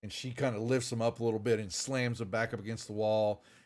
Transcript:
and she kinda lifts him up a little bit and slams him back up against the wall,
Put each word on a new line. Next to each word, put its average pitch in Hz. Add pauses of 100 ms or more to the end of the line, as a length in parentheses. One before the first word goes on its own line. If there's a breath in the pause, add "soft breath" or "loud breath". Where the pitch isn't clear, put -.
and 104
she -
kinda 123
lifts 117
him 113
up 117
a 113
little 110
bit 107
and 98
slams 123
him 110
back 113
up 104
against 110
the -
wall, 107 (240 soft breath)